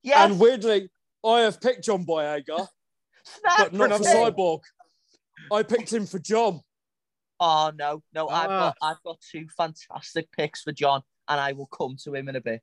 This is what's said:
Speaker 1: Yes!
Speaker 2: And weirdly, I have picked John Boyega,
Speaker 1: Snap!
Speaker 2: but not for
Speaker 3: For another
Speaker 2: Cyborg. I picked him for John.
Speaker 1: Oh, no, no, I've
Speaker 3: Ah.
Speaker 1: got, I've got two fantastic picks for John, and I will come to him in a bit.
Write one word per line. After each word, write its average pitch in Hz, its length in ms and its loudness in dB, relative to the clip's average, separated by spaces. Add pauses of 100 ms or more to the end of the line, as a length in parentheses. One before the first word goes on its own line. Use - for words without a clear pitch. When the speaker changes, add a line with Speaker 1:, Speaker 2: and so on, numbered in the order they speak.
Speaker 1:
Yes! 262 280 6
Speaker 2:
And 185 100 0
weirdly, 214 500 4 (340)
I 233 160 4
have 220 200 0
picked 226 240 -2
John 190 200 -2
Boyega, 156 640 -4 (580)
Speaker 1:
Snap! - 340 0
Speaker 2:
but 403 140 2
not - 0 -
for 185 60 -8
Speaker 3:
For 214 60 4
another 208 200 2 (280)
Speaker 2:
Cyborg. 170 280 -2 (920)
I 214 100 2
picked 220 300 -2
him 214 140 -2
for 185 120 -10
John. 202 420 0 (840)
Speaker 1:
Oh, 156 320 2
no, 147 260 -6 (120)
no, 156 140 -4
I've 165 220 -2
Speaker 3:
Ah. 190 100 -2
Speaker 1:
got, 160 200 0
I've 156 220 -6
got 165 180 -16
two 160 360 -16
fantastic - 760 -8
picks - 320 -8
for 156 80 -8
John, 139 320 0 (260)
and 147 120 0
I 139 140 -4
will 135 120 -14
come 131 380 -10
to 143 100 -10
him 135 140 -8
in 131 80 -10
a 127 40 -4
bit. 117 220 -8